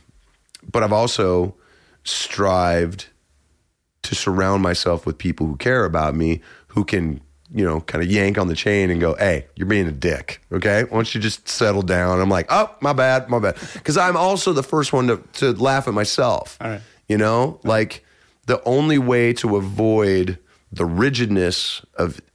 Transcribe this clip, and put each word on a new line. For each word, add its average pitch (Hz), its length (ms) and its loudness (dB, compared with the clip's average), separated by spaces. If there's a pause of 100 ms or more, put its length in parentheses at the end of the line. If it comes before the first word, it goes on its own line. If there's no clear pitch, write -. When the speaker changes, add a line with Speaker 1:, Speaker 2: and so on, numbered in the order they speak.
(720)
Speaker 1:
but 117 120 2
I've 104 100 0
also 95 640 2 (480)
strived 90 1040 -2 (960)
to - 120 -6
surround 95 480 0
myself 87 420 0
with 78 120 -6
people 82 300 -4
who 73 80 -4
care 123 300 0
about 78 300 0
me, 82 260 0 (260)
who - 160 -4
can, 80 380 -4 (320)
you 107 100 -2
know, 78 180 0
kinda 82 240 -4
yank 101 320 2
on 95 100 0
the 82 80 -2
chain 101 340 0
and 87 120 0
go, 85 140 0
"Hey, 87 400 0
you're - 120 -6
being 98 200 0
a 78 40 -4
dick, 71 500 -6 (100)
okay? 101 320 0
Why - 140 -4
don't 113 180 -2
you 110 60 -4
just 104 280 -6
settle 104 320 0
down?" 90 400 0
I'm 95 80 2
like, 90 200 2
"Oh, 202 200 2 (120)
my 143 120 0
bad, 131 360 2
my 120 100 0
bad." 101 160 -2 (280)
'Cause 156 140 0
I'm 180 200 2
also 185 360 2
the 135 100 0
first 151 300 -2
one 127 140 2
to, 113 100 2 (160)
to 127 200 2
laugh 135 340 0
at 113 60 -2
myself, 110 680 0
Speaker 2:
All 113 80 -6
right. 107 120 -10 (260)
Speaker 1:
you 107 100 2
know? 117 460 2
Like, 110 400 0 (420)
the 123 200 0
only 147 320 2
way 120 360 2
to 110 240 0
avoid 98 800 2 (340)
the 87 140 -4
rigidness 101 960 0 (140)
of - 260 -4 (140)